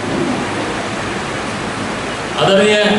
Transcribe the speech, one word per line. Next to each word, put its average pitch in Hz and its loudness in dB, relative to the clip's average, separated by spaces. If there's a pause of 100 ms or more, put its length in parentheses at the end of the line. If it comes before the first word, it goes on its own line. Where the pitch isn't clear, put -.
(2500)
आदरणीय 208 6 (160)